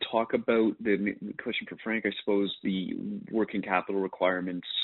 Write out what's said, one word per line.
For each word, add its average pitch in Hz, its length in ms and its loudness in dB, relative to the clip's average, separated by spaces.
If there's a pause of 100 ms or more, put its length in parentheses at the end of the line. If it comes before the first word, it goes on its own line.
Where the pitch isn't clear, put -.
(120)
talk 113 220 2
about 113 460 4
the, 101 400 2
the 104 220 -8
question 110 260 -4
for - 160 -12
Frank, 110 220 -2
I 101 140 2
suppose, 101 420 2
the 95 300 0 (400)
working 104 320 0
capital 95 380 0
requirements. 92 640 0 (160)